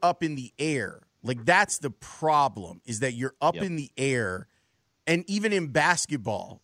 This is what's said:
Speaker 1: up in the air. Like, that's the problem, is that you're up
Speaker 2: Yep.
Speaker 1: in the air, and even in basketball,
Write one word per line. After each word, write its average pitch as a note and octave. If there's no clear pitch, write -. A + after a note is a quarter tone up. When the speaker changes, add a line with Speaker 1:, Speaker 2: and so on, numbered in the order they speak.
Speaker 1:
up F3
in D#3
the B2+
air. C#3
Like, A#2+
that's F#3+
the C#3
problem, A2+
is A2
that B2+
you're B2+
up D#3+
Speaker 2:
Yep. E3+
Speaker 1:
in F3+
the C#3+
air, A#2
and E3+
even G#3
in F3+
basketball, B2+